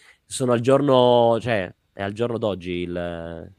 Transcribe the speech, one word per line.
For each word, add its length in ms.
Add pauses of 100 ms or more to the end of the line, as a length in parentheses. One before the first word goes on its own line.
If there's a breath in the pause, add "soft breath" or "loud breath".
(260 loud breath)
sono 260
al 80
giorno, 800
cioè, 340 (200)
è 100
al 100
giorno 240
d'oggi 340
il, 880